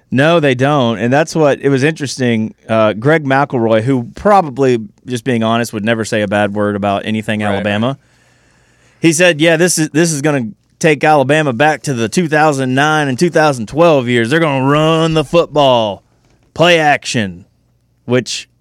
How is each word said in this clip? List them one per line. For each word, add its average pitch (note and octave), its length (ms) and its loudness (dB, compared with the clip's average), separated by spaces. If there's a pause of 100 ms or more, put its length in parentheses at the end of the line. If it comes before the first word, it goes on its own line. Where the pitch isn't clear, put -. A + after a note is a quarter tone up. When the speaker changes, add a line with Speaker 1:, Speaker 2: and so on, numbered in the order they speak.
Speaker 1:
No, D#3 300 2
they C#3 160 2
don't. B2+ 420 0
And A#2 140 -2
that's D3+ 240 0
what, D3 240 2
it - 80 -2
was C3+ 160 0
interesting. B2+ 720 -2 (120)
Uh, A2 260 2
Greg D3 320 0
McElroy, C3 580 0
who B2+ 320 -2
probably, C#3 600 2 (280)
just B2 200 -8
being A#2+ 180 -2
honest, A2+ 300 -2
would G#2+ 100 -6
never A2 220 -2
say G#2+ 160 -2
a G#2 80 -2
bad G2+ 240 0
word G#2 240 -2
about G2 280 -2
anything G#2+ 360 -4
Speaker 2:
Right, G#2 140 -2
Speaker 1:
Alabama. G#2 320 -2
Speaker 2:
right. C3+ 100 -6 (1040)
Speaker 1:
He E3 100 4
said, E3 300 2
"Yeah, E3 160 4
this E3+ 200 0
is, D#3 120 -2
this E3 240 0
is C#3+ 80 -6
gonna C#3 300 -2 (280)
take D#3 240 0
Alabama D3+ 480 2
back C#3+ 320 0
to D3 100 -4
the A2+ 140 -2
two E3+ 220 -2
thousand C#3+ 440 0
nine D3 360 0
and B2 100 -4
two F3 100 2
thousand C#3+ 380 0
twelve C#3+ 400 2
years. A#2+ 220 0
They're D#3 100 2
gonna C#3 260 -2
run D#3+ 480 2
the D#3 120 0
football, C3 760 0 (500)
play E3+ 260 2
action," A#2 640 -2 (600)
which - 420 -4 (140)